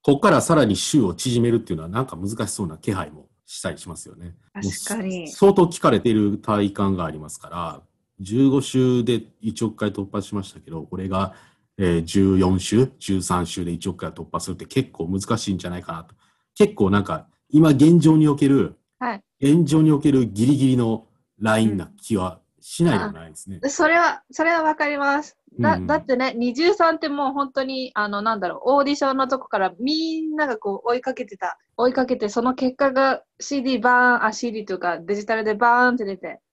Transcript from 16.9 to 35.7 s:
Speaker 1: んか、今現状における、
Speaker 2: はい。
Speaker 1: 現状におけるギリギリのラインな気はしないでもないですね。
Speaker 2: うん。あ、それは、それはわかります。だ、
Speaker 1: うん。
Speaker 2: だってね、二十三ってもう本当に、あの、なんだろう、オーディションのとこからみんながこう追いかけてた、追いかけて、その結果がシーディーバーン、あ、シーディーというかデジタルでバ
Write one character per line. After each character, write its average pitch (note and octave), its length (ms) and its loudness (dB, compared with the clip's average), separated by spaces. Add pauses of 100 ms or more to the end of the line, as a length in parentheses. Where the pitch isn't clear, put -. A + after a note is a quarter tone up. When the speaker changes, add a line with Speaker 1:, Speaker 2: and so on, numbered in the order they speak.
Speaker 1:
ん F#2+ 60 0
か、 - 220 -8 (220)
今 D#3 200 6
現 D#3 300 8
状 D#3 180 6
に D#3 100 6
お C#3+ 80 2
け C#3+ 140 2
る、 A#2 260 2 (240)
Speaker 2:
は B3 140 -4
い。 G3+ 100 -14 (160)
Speaker 1:
現 D3+ 240 4
状 D#3 180 4
に D#3 120 6
お C#3 60 2
け C#3+ 120 4
る C3 140 4
ギ G2+ 200 0
リ C#3 120 4
ギ C3 120 2
リ B2+ 80 2
の A2+ 300 -2 (320)
ラ A2 200 2
イ A2 80 2
ン G2+ 100 0
な E2+ 120 -8 (120)
気 - 160 -2
は - 240 -6 (180)
し - 240 -4
な C#3 140 4
い - 20 0
で F2+ 60 -4
も G#2 80 -8
な E2 120 -16
い D#2+ 40 -20
で D#2 80 -20
す - 120 -18
ね。 G2 120 -12
Speaker 2:
う - 0 -
ん。 - 40 -8
あ、 C#4 40 0
そ D#4 180 0
れ E4 100 4
は、 - 320 0
そ - 140 -6
れ E4 80 2
は E4 100 0
わ D#4 140 0
か D4+ 140 -2
り C#4+ 80 -4
ま C#4+ 260 -2
す。 - 140 -20 (200)
だ、 D#4 180 2
Speaker 1:
う - 40 -6
ん。 - 80 -6
Speaker 2:
だ D4 80 0
っ D#4+ 100 -4
て B3+ 120 0
ね、 C4 180 -2
二 A#3+ 180 -2
十 E4 200 2
三 E4 240 2
っ - 20 -10
て D#4+ 80 -6
も C#4+ 220 -4
う - 20 -4
本 C#4 220 -6
当 C4+ 100 -4
に、 C4 300 -8
あ G#3 160 -4
の、 G3+ 120 -6
な A3 140 -2
ん G3 60 -8
だ F3 80 -4
ろ D#3+ 80 -8
う、 - 80 -14
オ C#4 160 4
ー - 20 2
デ C#4+ 80 0
ィ C#4+ 40 0
シ C#4+ 100 -2
ョ C4+ 80 0
ン C4 40 -2
の C4 120 -2
と C4 100 -2
こ - 80 -16
か G#3 120 -2
ら F#3 200 0
み D#4+ 400 -4
ん D#4 160 -6
な D4+ 120 -2
が A#3 100 -4
こ G3 280 -6
う A#3 40 -2
追 B3 60 2
い B3+ 60 -4
か - 120 -6
け A#3+ 120 -8
て G3+ 120 -20
た、 F3 200 -8 (200)
追 B3 100 2
い B3+ 60 2
か C4 120 0
け B3+ 120 -2
て、 G#3+ 100 -4
そ A3+ 140 -2
の B3+ 140 0
結 B3+ 200 -2
果 C#4 160 2
が C4+ 320 0 (160)
シ C#4+ 200 -4
ー A#3+ 40 -4
デ C4 60 -2
ィ B3+ 80 0
ー G3+ 40 -4
バ B3 100 4
ー - 20 6 (240)
ン、 - 80 -2
あ、 G#3+ 80 0
シ A#3+ 160 -6
ー - 20 -6
デ G#3+ 80 -8
ィ G3+ 40 -10
ー - 20 -12
と G3 80 -6
い - 20 -2
う F3+ 40 -10
か F3 200 -4
デ F3 160 -4
ジ G#3 100 -10
タ A3+ 120 -2
ル A3 80 -4
で G#3+ 80 0
バ A#3+ 340 4